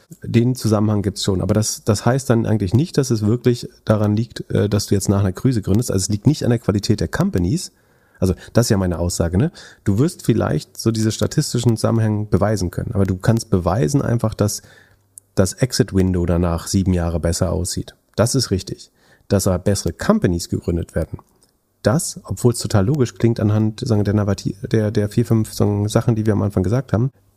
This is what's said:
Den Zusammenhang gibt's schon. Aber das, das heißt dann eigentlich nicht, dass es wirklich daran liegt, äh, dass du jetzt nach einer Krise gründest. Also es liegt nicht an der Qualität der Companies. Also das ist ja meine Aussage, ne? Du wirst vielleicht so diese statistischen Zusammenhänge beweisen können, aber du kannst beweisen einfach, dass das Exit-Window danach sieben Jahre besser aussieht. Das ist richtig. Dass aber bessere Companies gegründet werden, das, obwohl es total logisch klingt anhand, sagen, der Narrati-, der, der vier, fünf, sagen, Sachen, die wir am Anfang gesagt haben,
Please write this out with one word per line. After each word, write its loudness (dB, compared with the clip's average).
Den 2
Zusammenhang 2
gibt's -4
schon. 0
Aber 0
das, -2
das 0
heißt 0
dann 4
eigentlich 0
nicht, 2
dass 0
es 0
wirklich 0
daran 2
liegt, -6
äh, 2
dass 0
du 2
jetzt 0
nach 4
einer 2
Krise 0
gründest. 0
Also 0
es -6
liegt -2
nicht 2
an 0
der 2
Qualität 0
der -2
Companies. -2
Also 2
das 4
ist -2
ja 4
meine -2
Aussage, 0
ne? 2
Du 0
wirst -2
vielleicht 0
so 0
diese 0
statistischen 0
Zusammenhänge 0
beweisen 0
können, -6
aber 2
du -2
kannst 0
beweisen 0
einfach, -2
dass -2
das 2
Exit-Window 0
danach 0
sieben 0
Jahre 0
besser 0
aussieht. -6
Das 2
ist 0
richtig. -6
Dass 2
aber 0
bessere -2
Companies 0
gegründet -4
werden, -6
das, 0
obwohl 0
es -8
total 0
logisch 0
klingt 0
anhand, 0
sagen, 2
der 0
Narrati-, -2
der, 0
der 0
vier, 0
fünf, 0
sagen, 0
Sachen, 0
die -2
wir 2
am 2
Anfang 0
gesagt -2
haben, 0